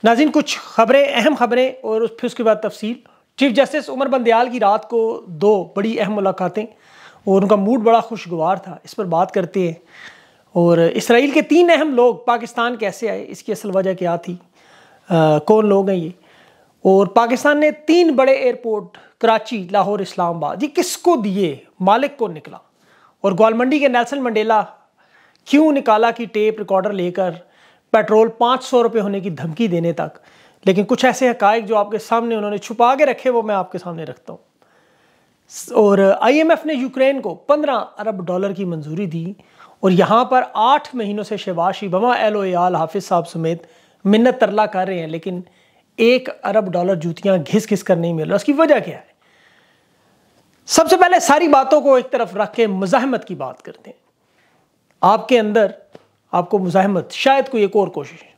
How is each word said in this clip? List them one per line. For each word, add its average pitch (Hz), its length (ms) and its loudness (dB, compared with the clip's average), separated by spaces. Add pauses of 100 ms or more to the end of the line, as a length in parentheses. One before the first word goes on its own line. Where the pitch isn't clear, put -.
नाज़रीन, 233 240 2
कुछ - 300 -2
खबरें, 269 540 2
अहम 254 220 0
खबरें 247 460 -2
और 220 220 -2
उस, 226 60 -2 (100)
फिर 247 80 -6
उसके 233 160 -6
बाद 214 200 2
तफसील। 214 320 -6 (440)
चीफ 269 120 4
जस्टिस 262 380 0
उमर 269 180 -4
बंदयाल 240 420 2
की 240 100 -6
रात 214 260 2
को 226 440 -4
दो 185 480 0
बड़ी 220 200 -4
अहम 208 160 -2
मुलाकातें 190 520 -4 (640)
और 196 140 4
उनका 202 140 2
मूड 208 240 0
बड़ा 226 220 4
खुशगवार 180 560 -4
था, 175 280 -16
इस - 80 -20
पर 208 120 -6
बात 180 260 -2
करते 185 360 -2
हैं। 165 140 -8 (760)
और 170 240 4
इसराइल 233 520 2
के 302 100 2
तीन 339 280 4
अहम 311 260 2
लोग 240 320 2
पाकिस्तान 233 500 -4
कैसे 208 300 -6
आए, 196 160 -6
इसकी - 280 -12
असल 196 200 -8
वजह 185 220 0
क्या 175 240 -4
थी, 175 160 -10
अ, - 1040 -2
कौन 214 260 4
लोग 196 240 2
हैं 190 80 0
ये, 170 160 -8 (720)
और 190 220 4
पाकिस्तान 240 500 2
ने 302 140 2
तीन 320 440 2
बड़े 262 180 4
एयरपोर्ट 233 640 -4 (240)
कराची, 220 500 -2
लाहौर, 196 300 0
इस्लामाबाद, 170 640 -6
ये 294 60 -4
किसको - 460 0
दिए, 190 520 -4 (140)
मालिक 247 360 2
कौन 202 160 -6
निकला, 151 260 -18 (640)
और 196 100 2
ग्वालमंडी 233 460 2
के 277 100 2
नेल्सन 240 300 -2
मंडेला 220 480 0 (800)
क्यों 302 240 4
निकाला 233 400 2
कि 233 140 -8
टेप 214 340 -2
रिकॉर्डर 196 320 -2
लेकर 180 400 -4 (640)
पेट्रोल 220 340 4
पाँच 240 360 -2
सौ 254 180 0
रुपये 226 200 0
होने 196 200 -6
की 180 100 -8
धमकी 160 360 -6
देने 170 260 -2
तक। 156 180 -8 (560)
लेकिन 190 160 2
कुछ 254 220 0
ऐसे 247 240 2
हकायक 226 360 0
जो 214 100 -2
आपके 208 240 -2
सामने 233 360 -4
उन्होंने 208 220 -6
छुपा 233 380 0
के 294 100 2
रखे, 262 240 -2
वो 233 140 0
मैं 214 120 -4
आपके 185 220 -6
सामने 165 280 -12
रखता - 280 -18
हूँ। - 60 -20 (1120)
स-, - 220 -16
और 196 500 4
आईएमएफ़ 311 440 2
ने 311 80 -4
यूक्रेन 262 480 -2
को 185 120 -8
पन्द्रह 285 400 -2
अरब 208 520 -6
डॉलर 185 280 -4
की 190 120 -8
मंजूरी 160 420 -8
दी 165 280 -8 (480)
और 190 80 4
यहाँ 196 340 2
पर 254 300 0
आठ 262 400 0
महीनों 208 280 -6
से 202 140 -8
शहबाज 180 360 -4
शरीफ, 196 180 -8
बमा 233 240 0
एल 214 200 0
ओ 202 80 -2
याल, 180 320 0
हाफिज 165 280 -4
साहब 170 220 -2
समेत 165 420 -6 (380)
मिन्नत 233 360 2
तरला 208 240 2
कर 190 220 -4
रहे 190 120 -6
हैं, 160 80 -8
लेकिन 175 360 -8 (560)
एक 247 300 4
अरब 202 400 -2
डॉलर 180 260 0
जूतियाँ 175 440 -2
घिस 202 300 -2
घिस 196 140 -2
कर 180 140 2
नहीं 170 160 -2
मिल 156 140 -4
रहा। 185 80 0
उसकी 285 180 0
वजह 285 260 4
क्या 151 180 -10
है? - 100 -20 (1600)
सबसे 330 320 2
पहले 359 220 6
सारी 311 280 2
बातों 285 340 4
को 269 160 4
एक 247 120 -2
तरफ 208 280 -4
रख 208 160 -4
के 226 140 0
मुजाहमत 208 560 -2
की 185 120 -12
बात 135 260 -12
करते - 280 -20
हैं। - 80 -20 (1080)
आपके 220 340 2
अंदर 214 360 2 (600)
आपको 175 260 0
मुजाहमत, 185 520 0
शायद 269 380 0
कोई 220 140 0
एक 196 120 -2
और 196 140 0
कोशिश। 143 300 -14 (180)